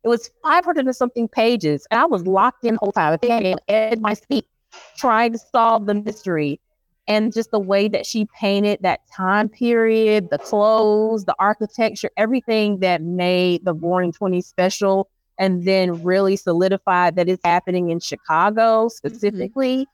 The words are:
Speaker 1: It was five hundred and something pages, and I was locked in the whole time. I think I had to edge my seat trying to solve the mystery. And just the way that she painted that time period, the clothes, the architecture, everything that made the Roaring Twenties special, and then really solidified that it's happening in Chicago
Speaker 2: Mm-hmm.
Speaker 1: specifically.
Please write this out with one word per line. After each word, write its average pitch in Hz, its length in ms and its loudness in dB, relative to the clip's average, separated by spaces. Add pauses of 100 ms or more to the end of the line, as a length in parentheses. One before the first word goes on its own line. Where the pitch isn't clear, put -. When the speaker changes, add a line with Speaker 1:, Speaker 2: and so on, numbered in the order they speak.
Speaker 1:
It 226 40 0
was 233 220 -2 (140)
five 349 200 2
hundred 320 220 -2
and 254 80 -2
something 240 340 -2
pages, 208 600 0
and 226 100 2
I 285 60 4
was 208 180 -2
locked 190 400 2
in 226 100 0
the 220 40 -2
whole 202 140 -2
time. 160 200 2
I 165 40 2
think 240 160 0
I 226 160 0
had 185 100 -2
to - 120 -8
edge 220 280 0
my 214 160 -2
seat - 320 -4 (500)
trying 233 360 2
to 233 60 -8
solve 226 480 0
the 208 80 0
mystery. 185 640 -4 (480)
And 214 240 0
just 220 180 -4
the 220 80 0
way 196 300 0
that - 180 -4
she 214 200 -4
painted 202 560 -2
that 185 180 -2 (120)
time 202 360 0
period, 220 840 0
the 190 80 -2
clothes, 214 840 2
the - 160 -2
architecture, 214 760 -2
everything 220 600 0
that 180 240 0
made 180 640 0
the 180 100 -2
Roaring 175 380 -2
Twenties 180 340 -2
special, 190 600 0 (280)
and 185 300 -2
then 180 380 0
really 190 320 2
solidified 180 800 0
that 175 120 0
it's 180 160 -4
happening 180 460 0
in 170 80 -2
Chicago 214 880 0
Speaker 2:
Mm-hmm. - 20 -2
Speaker 1:
specifically. 226 1040 -4